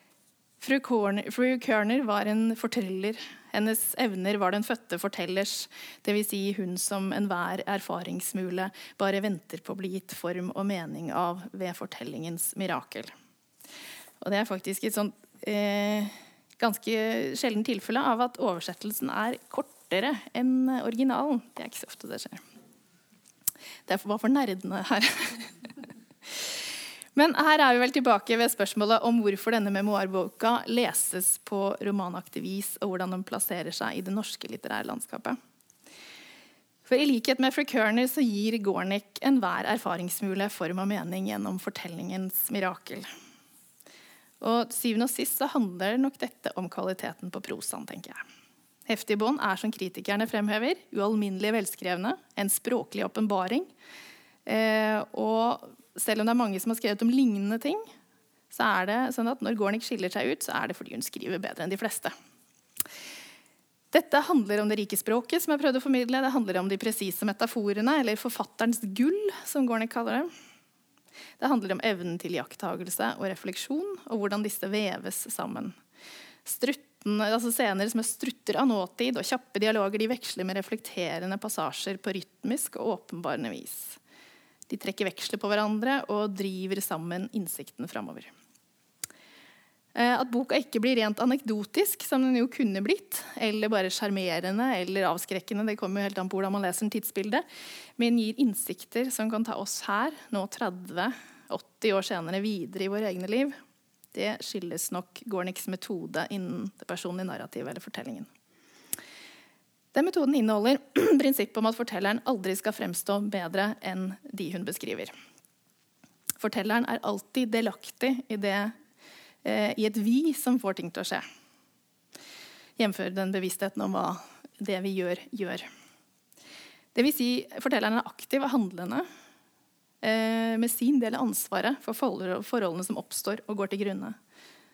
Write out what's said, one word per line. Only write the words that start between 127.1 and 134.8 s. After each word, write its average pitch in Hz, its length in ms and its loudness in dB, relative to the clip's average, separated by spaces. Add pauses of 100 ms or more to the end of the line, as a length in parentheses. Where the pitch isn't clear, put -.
si, 247 140 0 (260)
fortelleren 226 460 2
er - 100 -8
aktiv - 320 -2
og 254 80 -2
handlende, 190 480 0 (1080)
eh, 226 560 2
med 233 80 2
sin 254 320 4
del 226 160 0
av 247 80 2
ansvaret 214 560 0
for - 160 -4
forhold-, 196 480 -2
forholdene 185 400 0
som - 140 -4
oppstår - 480 -4
og 214 100 -4
går 196 160 -2
til 202 100 0
grunne. 196 300 -4 (600)